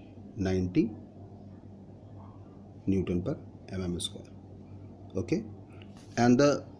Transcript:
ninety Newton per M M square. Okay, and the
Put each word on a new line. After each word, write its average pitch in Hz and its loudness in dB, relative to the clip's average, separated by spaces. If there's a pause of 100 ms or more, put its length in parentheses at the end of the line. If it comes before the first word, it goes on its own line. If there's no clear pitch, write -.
(360)
ninety 92 2 (2000)
Newton 90 2
per 143 -2 (320)
M 95 -6
M 87 -2
square. - -8 (920)
Okay, - 0 (720)
and 120 10
the 143 6 (160)